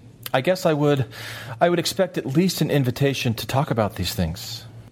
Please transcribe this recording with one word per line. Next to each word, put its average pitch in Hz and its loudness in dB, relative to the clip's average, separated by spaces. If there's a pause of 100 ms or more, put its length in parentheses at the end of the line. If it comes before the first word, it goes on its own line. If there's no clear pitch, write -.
(320)
I 135 2
guess 180 0
I 165 4
would, 147 2 (560)
I 175 6
would 175 4
expect 180 0
at 151 -4
least 165 2
an 151 0
invitation 131 2
to - -8
talk 139 0
about 110 0
these 92 -4
things. - -4 (280)